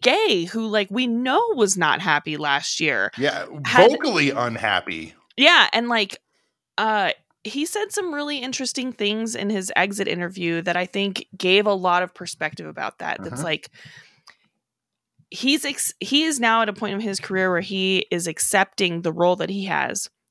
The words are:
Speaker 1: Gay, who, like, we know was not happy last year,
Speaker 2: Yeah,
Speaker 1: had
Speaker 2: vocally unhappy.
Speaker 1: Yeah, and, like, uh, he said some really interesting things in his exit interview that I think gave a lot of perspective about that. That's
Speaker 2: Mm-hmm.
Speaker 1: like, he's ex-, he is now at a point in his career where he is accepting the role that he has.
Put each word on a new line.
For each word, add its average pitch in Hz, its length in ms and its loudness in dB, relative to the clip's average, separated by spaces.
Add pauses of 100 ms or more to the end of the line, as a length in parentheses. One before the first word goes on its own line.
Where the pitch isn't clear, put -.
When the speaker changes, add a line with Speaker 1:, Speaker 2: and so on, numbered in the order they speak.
Speaker 1:
Gay, 262 440 2
who, 220 220 -6
like, 208 220 0
we 247 160 -2
know 254 400 0 (100)
was 202 220 2
not 156 240 2
happy 156 360 0
last 147 420 -2
year, 120 380 0
Speaker 2:
Yeah, 120 280 -2 (200)
Speaker 1:
had 185 260 8
Speaker 2:
vocally 185 380 2
unhappy. 107 840 -2 (220)
Speaker 1:
Yeah, 285 380 6
and, 240 160 0
like, 214 280 0 (600)
uh, 208 340 2 (320)
he 285 220 -4
said 403 260 -6
some 370 220 -4
really 294 260 -6
interesting 254 520 -6
things 220 440 -2
in 202 140 -4
his 190 260 -4
exit 196 320 0
interview 175 560 -4
that 175 140 0
I 180 80 -2
think 196 400 -4 (120)
gave 190 300 4
a 202 60 4
lot 180 280 2
of 180 120 -4
perspective 160 520 -8
about - 340 -8
that. - 220 -4
That's 98 140 -10
Speaker 2:
Mm-hmm. 135 80 -6
Speaker 1:
like, 160 260 -4 (1600)
he's 277 360 0
ex-, - 340 -4
he 277 240 2
is 311 160 0
now 226 220 4
at 220 80 0
a 208 40 -4
point 202 200 -6
in 196 80 -2
his 196 180 -2
career 185 320 0
where 175 100 2
he 190 500 0
is 175 160 -2
accepting 175 760 0
the 170 100 0
role 175 260 4
that 170 120 -4
he 196 160 -4
has. 147 440 -2 (220)